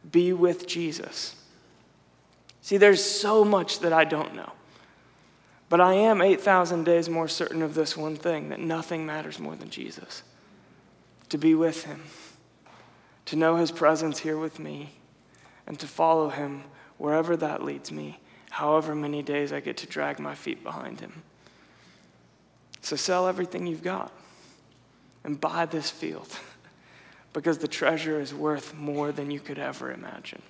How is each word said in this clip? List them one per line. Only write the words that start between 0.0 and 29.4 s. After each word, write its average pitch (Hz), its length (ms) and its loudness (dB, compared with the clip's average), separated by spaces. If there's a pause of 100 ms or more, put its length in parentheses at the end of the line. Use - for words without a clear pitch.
Be 175 220 4
with 175 340 2
Jesus. - 680 -6 (1200)
See, - 160 0
there's 196 280 10
so 214 400 4
much 202 340 2
that 165 140 2
I 160 100 8
don't 151 320 0
know. - 160 -12 (1160)
But 170 120 6
I 185 140 8
am 208 260 4
eight 190 220 6
thousand 175 420 2
days 170 240 4
more 165 200 -2
certain 160 340 -4
of 151 120 -4
this 156 220 0
one 156 180 -6
thing, 151 360 -4
that - 100 -8
nothing 160 460 -4
matters 156 320 -8
more 73 180 -10
than - 140 -16
Jesus. - 520 -14 (1080)
To 151 80 -2
be 160 160 6
with 160 300 0
him, 151 180 -14 (1200)
to 147 120 -6
know 160 200 4
his 165 140 2
presence 160 480 2
here 156 180 -4
with 156 220 -8
me, 147 320 -12 (760)
and 147 120 -12
to 156 80 -12
follow 165 420 2
him 143 360 -6 (340)
wherever 160 400 0
that 151 260 -4
leads 143 260 -8
me, 151 300 -12 (300)
however 151 440 0
many 147 280 -4
days 143 280 -4
I 143 100 -6
get - 180 -8
to - 80 -10
drag 143 320 -6
my 147 160 -10
feet - 280 -10
behind - 380 -10
him. - 220 -18 (1600)
So - 120 -6
sell 185 320 0
everything 180 400 -4
you've 160 160 -6
got 185 300 -6 (1120)
and 147 160 -6
buy 165 240 0
this 156 260 -4
field, - 380 -10 (540)
<laughs> - 500 -20
because 156 240 0
the 151 100 -4
treasure 156 540 0
is 139 140 -8
worth 151 400 -4
more 147 360 -4
than 143 200 -6
you 143 100 -6